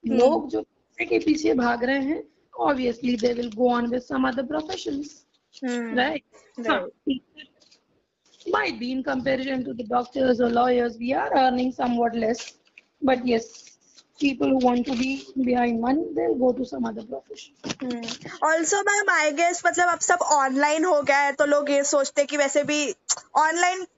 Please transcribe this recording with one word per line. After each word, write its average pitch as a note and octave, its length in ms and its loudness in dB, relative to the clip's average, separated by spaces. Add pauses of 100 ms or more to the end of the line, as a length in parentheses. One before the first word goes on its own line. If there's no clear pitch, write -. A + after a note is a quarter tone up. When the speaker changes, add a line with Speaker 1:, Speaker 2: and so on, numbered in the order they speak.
Speaker 1:
हम्म। A#3+ 120 2
Speaker 2:
लोग C4+ 280 4
जो G#3+ 140 -4
पैसे - 440 -14
के - 120 2
पीछे C4+ 360 2
भाग A#3+ 300 0
रहे C4+ 160 0
हैं, C#4+ 220 -4 (480)
obviously B3 540 -2
they A#3+ 100 2
will A#3+ 260 -6
go B3 160 4
on A#3+ 160 -2
with B3 200 -6
some C4 200 0
other B3 220 -4
professions। D#4 520 -6 (580)
Speaker 1:
हम्म, A#3+ 340 -4
Speaker 2:
राइट? C#4+ 240 -2 (380)
Speaker 1:
राइट। A#3+ 100 -4
Speaker 2:
हाँ, - 180 0 (200)
teacher - 380 -8 (1040)
might D4+ 300 0
be A#3+ 120 -6
in C4 100 -4
comparison C4 600 -2
to C4 140 -8
the A#3+ 100 -6
doctors B3 520 0
or B3 80 4
lawyers, A#3+ 500 2
we A#3 140 -6
are - 260 0
earning B3+ 340 2
somewhat A#3+ 420 0
less। A3+ 380 -2 (520)
But B3+ 220 2
yes, A3+ 220 0 (720)
people C#4 280 0
who C4 180 4
want B3 200 2
to C4+ 140 -2
be C4+ 260 -4 (220)
behind A#3+ 320 0
money, C4+ 340 0
they'll F#4+ 240 0
go B3 140 2
to B3+ 120 -2
some B3 220 -6
other A3 240 -8
profession। - 400 -14 (320)
Speaker 1:
हम्म। B3 180 -8 (480)
Also, E4 400 0
मैम, G4+ 220 0
I D4+ 260 2
guess, F4 300 0
मतलब, F4 220 2
अब E4+ 100 0
सब F4 200 2 (140)
ऑनलाइन D4 520 2
हो D#4 180 4
गया C#4 160 4
है, C#4+ 140 2
तो D4 120 2
लोग C#4+ 260 2
ये C#4+ 140 4
सोचते C#4 360 0
हैं C#4 80 2
कि D4 80 -4
वैसे C#4+ 280 2
भी D4 300 -2 (420)
ऑनलाइन F4 500 2 (120)